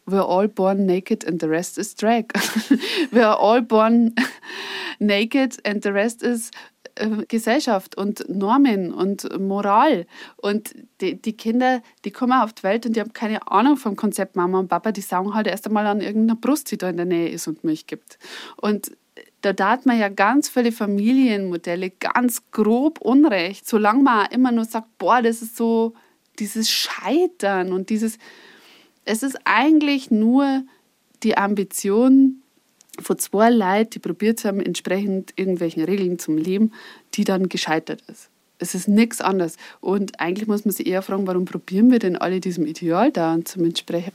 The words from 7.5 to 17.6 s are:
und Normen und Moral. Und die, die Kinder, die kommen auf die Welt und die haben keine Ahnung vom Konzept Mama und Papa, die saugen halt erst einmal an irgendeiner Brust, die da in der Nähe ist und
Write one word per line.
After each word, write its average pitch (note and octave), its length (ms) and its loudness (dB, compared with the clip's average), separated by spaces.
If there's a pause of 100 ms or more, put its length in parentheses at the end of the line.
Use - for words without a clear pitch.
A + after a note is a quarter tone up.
und G3+ 300 -4
Normen G3+ 680 2
und F#3+ 340 -4 (100)
Moral. G3+ 680 2 (300)
Und G#3 380 -4 (260)
die, F#3 200 -4
die A3 160 -6
Kinder, B3 460 0 (220)
die G3+ 80 -6
kommen B3+ 280 2
auf A3 120 0
die - 100 -16
Welt G#3+ 240 -2
und A3 80 -2
die A3+ 60 0
haben G#3 120 -8
keine G#3+ 380 -6
Ahnung B3+ 260 6
vom G3+ 200 -4
Konzept G3+ 400 -4
Mama F#3 240 0
und F#3 80 -4
Papa, F3+ 240 0
die G3+ 80 -6
saugen F#3+ 340 -4
halt A3 140 -2
erst G3 180 -6
einmal G#3 220 0
an G#3 120 -2
irgendeiner A3 400 0
Brust, C#4 300 -2
die G3 80 -6
da F#3 100 -4
in E3+ 80 -4
der F3 100 -2
Nähe E3+ 220 0
ist - 200 -8
und D#3 160 -10